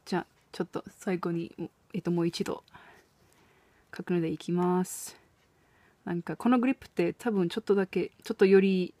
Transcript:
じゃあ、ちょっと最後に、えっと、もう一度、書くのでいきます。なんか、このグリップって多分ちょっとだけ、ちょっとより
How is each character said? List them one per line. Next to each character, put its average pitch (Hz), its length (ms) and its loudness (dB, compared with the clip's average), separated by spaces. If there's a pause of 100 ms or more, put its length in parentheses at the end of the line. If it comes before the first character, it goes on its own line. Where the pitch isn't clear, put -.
じ - 100 -6
ゃ 175 40 0
あ、 - 60 -8 (260)
ち - 100 -6
ょ - 40 0
っ - 20 -16
と - 180 -10 (140)
最 185 180 -2
後 175 140 -4
に、 170 200 -6 (420)
え - 40 -4
っ 170 60 -6
と、 175 80 -2
も 170 100 2
う 170 60 2
一 175 160 -4
度、 - 200 -8 (1300)
書 185 60 -8
く 180 100 -2
の 175 80 2
で 160 80 -2
い 156 80 -4
き - 140 -8
ま 180 340 2
す。 - 320 -14 (880)
な 180 80 -6
ん 175 80 -4
か、 160 140 -8
こ - 140 -2
の 254 100 4
グ 240 80 0
リ 269 60 2
ッ - 40 -8
プ - 80 -20
っ - 40 -20
て 170 240 0
多 - 180 -4
分 185 180 2
ち - 80 -6
ょ - 20 -6
っ - 40 -10
と 208 100 2
だ 196 140 2
け、 - 240 -4 (120)
ち - 80 -6
ょ - 20 -2
っ - 20 -8
と 202 100 4
よ 190 160 8
り 190 380 2